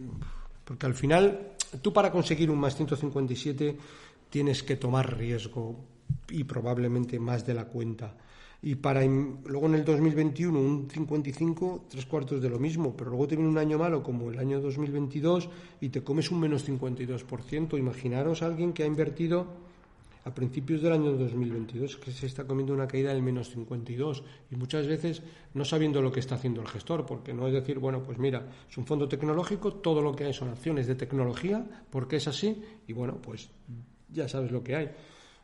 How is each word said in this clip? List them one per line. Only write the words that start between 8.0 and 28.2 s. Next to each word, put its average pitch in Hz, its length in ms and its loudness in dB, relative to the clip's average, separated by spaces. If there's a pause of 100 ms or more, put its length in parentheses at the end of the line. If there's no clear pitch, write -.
Y 151 140 -2
para 135 280 2
in-, 135 440 4
luego 143 200 0
en 160 100 6
el 156 80 4
dos 151 160 6
mil 156 140 6
veintiuno 156 460 2
un 135 300 2
cincuenta 147 400 -2
y - 20 -4
cinco, 170 560 0
tres 131 160 -10
cuartos 139 380 -2
de 127 80 2
lo 120 80 -2
mismo, 156 360 0
pero 120 160 -6
luego 127 160 2
te 160 80 0
viene 160 160 4
un 156 60 4
año 151 220 4
malo 165 240 2
como 120 280 -2
el 117 80 -6
año 139 220 2
dos 139 160 -2
mil 143 160 -2
veintidós 151 560 2 (320)
y 139 80 -4
te 127 140 -4
comes 151 280 0
un 175 100 2
menos 151 240 2
cincuenta 131 380 -2
y 123 40 -4
dos 123 180 -6
por 123 180 -8
ciento. 156 360 -2
Imaginaros 135 640 0
a 165 40 0
alguien 170 280 0
que 156 80 -2
ha 151 40 2
invertido 160 840 0 (520)
a 127 100 -8
principios 139 480 0
del 165 100 6
año 151 200 4
dos 127 220 2
mil 120 160 0
veintidós, 117 460 -4
que - 160 -10
se 131 140 -6
está 131 200 -6
comiendo 135 260 0
una 135 140 0
caída 135 260 0
del 135 100 2
menos 123 280 0
cincuenta 120 400 -6
y 120 60 -4
dos, 135 260 -2 (280)
y 127 60 -6
muchas 139 300 -2
veces 156 360 -2 (320)
no 139 100 0
sabiendo 151 360 2
lo 131 120 4
que 131 80 0
está 127 160 -2
haciendo 117 240 -2
el 107 80 -8
gestor, 139 360 -4
porque 123 300 -8
no 123 140 -2
es 131 60 2
decir, 135 260 -2
bueno, 131 220 -2
pues 127 160 -8
mira, 127 280 0 (240)